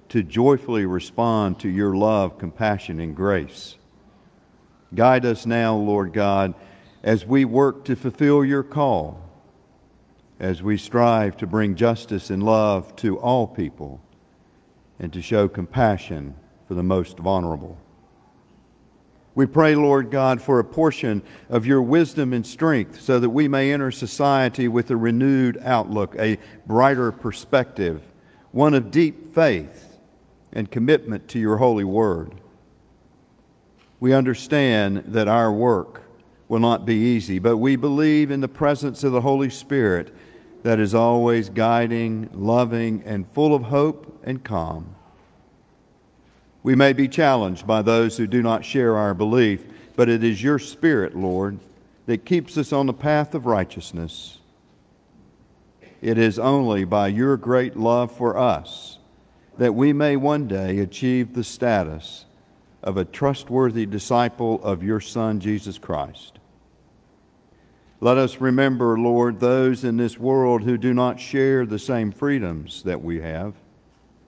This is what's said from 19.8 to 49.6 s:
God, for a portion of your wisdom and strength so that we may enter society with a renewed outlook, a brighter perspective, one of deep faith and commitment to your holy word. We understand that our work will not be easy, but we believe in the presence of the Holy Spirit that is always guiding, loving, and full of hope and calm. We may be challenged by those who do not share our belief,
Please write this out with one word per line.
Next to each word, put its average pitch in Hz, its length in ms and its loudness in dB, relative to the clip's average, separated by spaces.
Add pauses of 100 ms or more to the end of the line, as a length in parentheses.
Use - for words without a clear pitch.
God, 131 280 2
for 127 200 2
a 110 40 2
portion 139 600 -2 (260)
of 113 160 0
your 135 160 4
wisdom 139 500 0
and 120 140 -4
strength 151 560 -2
so 127 180 2
that 120 120 0
we 143 160 2
may 139 260 0
enter 139 160 -4
society 131 800 0
with 120 240 -2
a 123 40 0
renewed 123 680 2
outlook, 107 560 -2
a 107 180 0 (300)
brighter 123 440 2
perspective, 101 920 -2 (480)
one 143 240 2
of 110 160 0
deep 156 420 -2
faith 113 640 -2 (540)
and 107 180 -8
commitment 113 600 0
to 120 100 -6
your 107 180 2
holy 117 260 2
word. 95 520 -2 (1600)
We 127 140 4
understand 123 840 2 (100)
that 107 220 0
our 113 200 4
work 107 520 0 (480)
will 117 100 0
not 117 260 2
be 113 100 0
easy, 107 440 0
but 117 160 2
we 131 220 2
believe 147 540 2
in 139 100 -4
the 131 80 -4
presence 143 560 -2
of 131 80 0
the 123 80 2
Holy 139 280 0
Spirit 110 640 -2 (500)
that 117 140 2
is 104 160 0
always 117 540 2
guiding, 113 840 -2
loving, 113 720 0
and 101 260 -6
full 147 240 2
of 131 80 -2
hope 143 600 -2
and 127 180 -8
calm. 82 500 -6 (1700)
We 131 120 2
may 139 160 6
be 135 160 2
challenged 123 580 0
by 110 160 2
those 113 360 2
who 113 100 -2
do 120 140 0
not 113 240 0
share 117 320 0
our 104 160 0
belief, 107 520 2 (300)